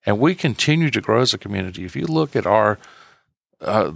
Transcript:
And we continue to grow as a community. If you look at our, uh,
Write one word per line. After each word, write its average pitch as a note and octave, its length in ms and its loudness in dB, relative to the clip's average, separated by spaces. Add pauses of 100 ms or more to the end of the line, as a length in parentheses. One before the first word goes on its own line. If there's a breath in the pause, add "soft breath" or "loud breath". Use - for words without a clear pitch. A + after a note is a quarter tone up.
And G#2 140 0
we E3 160 2
continue D#3 540 0
to A#2 100 -2
grow A2 220 2
as B2+ 120 0
a - 40 -6
community. F#2 480 -6
If F2 100 -14
you E3 120 -4
look D#3 280 -2
at A2 100 0
our, G#2+ 320 4 (840 loud breath)
uh, F2+ 340 -2